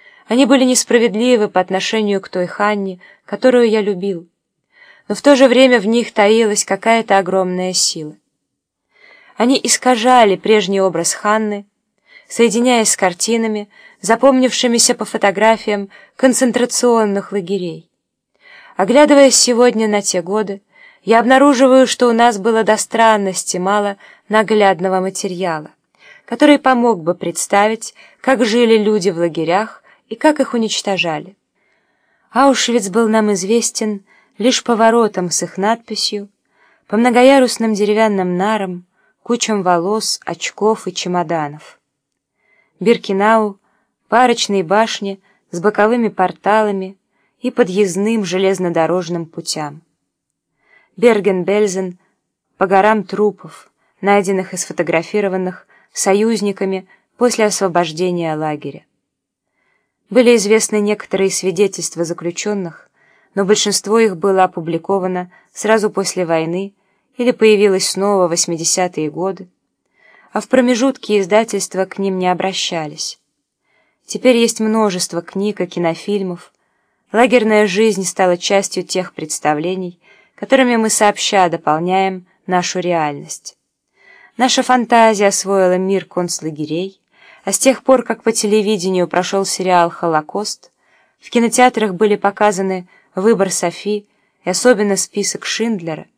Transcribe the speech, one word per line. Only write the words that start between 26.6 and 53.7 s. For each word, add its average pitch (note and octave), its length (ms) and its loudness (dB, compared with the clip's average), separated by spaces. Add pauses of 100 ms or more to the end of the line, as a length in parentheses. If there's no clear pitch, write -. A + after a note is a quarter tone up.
бы E3+ 120 -2
представить, G#3 800 -2 (260)
как B3 240 0
жили A3+ 320 4
люди G#3 340 0
в E3 80 -4
лагерях E3+ 640 -2 (260)
и A3 80 -10
как D4+ 240 2
их B3+ 140 -4
уничтожали. F#3+ 840 -4 (960)
Аушвиц A#3+ 560 2
был A3 200 0
нам G#3+ 240 0
известен G#3 720 -4 (340)
лишь A#3+ 260 0
по A#3 120 0
воротам A3 540 0
с - 120 -4
их F3 160 -8
надписью, G#3 720 -4 (580)
по G#3 100 -4
многоярусным B3 760 4
деревянным G3+ 640 0
нарам, F#3+ 480 -4 (380)
кучам A3 400 -2
волос, F3+ 640 -2
очков - 640 -4
и F#3 60 -8
чемоданов. E3 840 -6 (1000)
Биркенау, G#3 800 0 (500)
по A#3 140 2
арочной A#3 400 0
башне G3 560 -2 (320)
с F3 100 -8
боковыми G#3+ 480 0
порталами G3 880 -2 (440)
и B3 100 -6
подъездным G3+ 760 0
железнодорожным F3 1000 -2
путям. D#3 560 -10 (1160)
Берген-Бельзен, F#3+ 1000 0 (580)
по G3 100 0
горам G3 360 2
трупов, F#3+ 680 -4 (300)